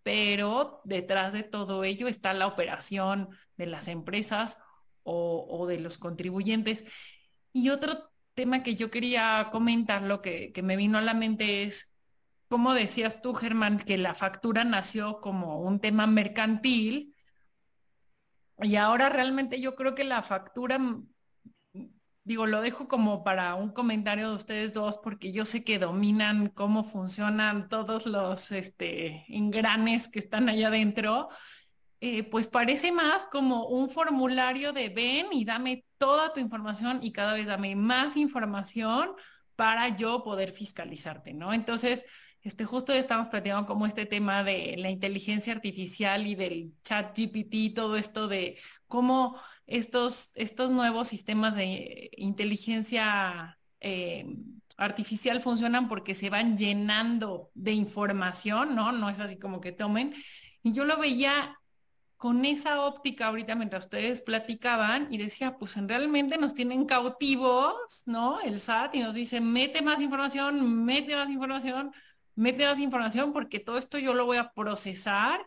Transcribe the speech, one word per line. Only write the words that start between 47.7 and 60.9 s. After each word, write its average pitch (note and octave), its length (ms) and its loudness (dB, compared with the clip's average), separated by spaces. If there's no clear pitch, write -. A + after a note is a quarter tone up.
todo A3 220 -2
esto G#3+ 320 -4
de F#3 300 -4
cómo B3+ 500 2
estos, A#3+ 680 -2
estos B3 360 -2
nuevos A#3 380 2
sistemas G#3+ 480 0
de - 600 -4
inteligencia, G#3 1400 -2
eh, F3+ 440 -6
artificial A3 640 -2
funcionan A#3+ 460 2
porque G3 260 -4
se G3 160 -4
van G#3+ 260 2
llenando G#3+ 960 0
de G3+ 180 -2
información, G#3 1040 0
¿no? A3 160 2
No G#3+ 180 -2
es G3+ 80 -6
así G3+ 180 -8
como F#3+ 240 -8
que F3+ 120 -8
tomen. G#3+ 420 0
Y A#3 100 2
yo C4+ 120 0
lo D#4 120 2